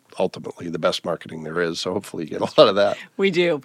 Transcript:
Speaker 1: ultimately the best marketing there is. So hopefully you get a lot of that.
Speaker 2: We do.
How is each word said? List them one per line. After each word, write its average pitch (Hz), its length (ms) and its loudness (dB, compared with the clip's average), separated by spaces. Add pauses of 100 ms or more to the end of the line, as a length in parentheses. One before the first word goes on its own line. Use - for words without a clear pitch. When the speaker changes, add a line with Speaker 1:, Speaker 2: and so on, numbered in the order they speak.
(180)
Speaker 1:
ultimately 87 520 -6
the 82 100 -6
best 90 260 -2
marketing 82 380 -8
there 80 180 -4
is. 85 180 -2
So 92 140 -4
hopefully 98 300 -6
you - 80 -10
get 90 100 -4
a 101 180 -2
lot 135 80 10
of 98 80 4
that. 101 220 2 (200)
Speaker 2:
We 196 120 2
do. 170 360 2